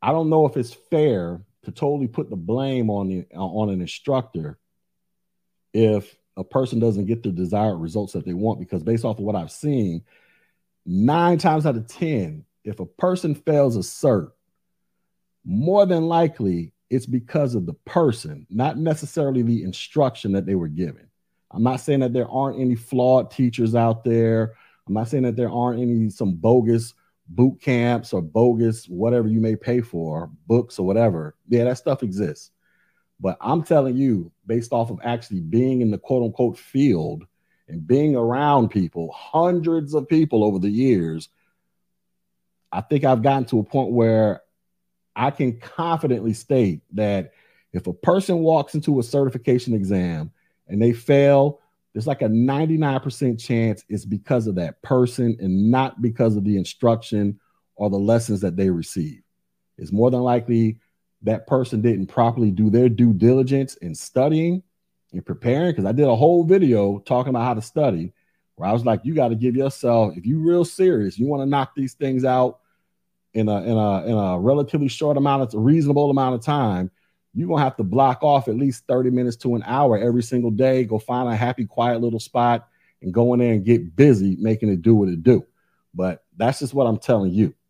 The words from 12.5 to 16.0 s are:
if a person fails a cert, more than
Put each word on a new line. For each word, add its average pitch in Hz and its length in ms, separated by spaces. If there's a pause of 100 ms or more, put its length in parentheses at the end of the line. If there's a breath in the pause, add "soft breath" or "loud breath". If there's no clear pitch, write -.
if 104 160
a 92 60
person 180 480
fails 143 420
a 101 40
cert, 95 520 (1120)
more 170 420
than 165 220